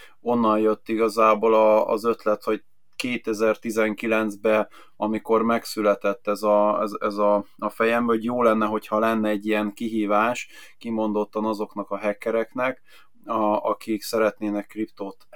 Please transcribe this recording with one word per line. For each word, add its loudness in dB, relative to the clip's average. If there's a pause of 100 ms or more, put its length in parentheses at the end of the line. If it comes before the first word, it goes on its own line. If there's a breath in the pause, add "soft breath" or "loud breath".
(220 soft breath)
Onnan 2
jött 0
igazából 2
a, 6
az -2
ötlet, 0
hogy -4 (320)
kétezer-tizenkilencbe, 0 (280 soft breath)
amikor 0
megszületett -2
ez -2
a, 2
ez, -4
ez -4
a, 2 (120)
a -6
fejemben, 0
hogy -2
jó -2
lenne, 4
hogyha -2
lenne 0
egy -4
ilyen -2
kihívás -2 (300 loud breath)
kimondottan -2
azoknak -6
a -6
hackereknek, -4 (440 soft breath)
a, 0
akik -4
szeretnének -2
kriptót -10